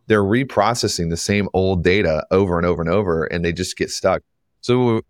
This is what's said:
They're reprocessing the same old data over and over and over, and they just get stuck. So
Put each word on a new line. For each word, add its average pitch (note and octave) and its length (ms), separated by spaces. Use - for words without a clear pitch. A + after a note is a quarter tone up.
They're G#2+ 180
reprocessing G#2+ 880
the E2 80
same G2+ 380
old F#2+ 280
data F2 460
over F#2 280
and E2+ 100
over E2 160
and E2 80
over, F2+ 340
and F2 180
they E2+ 80
just F2 240
get E2+ 140
stuck. F2+ 320
So A#2+ 480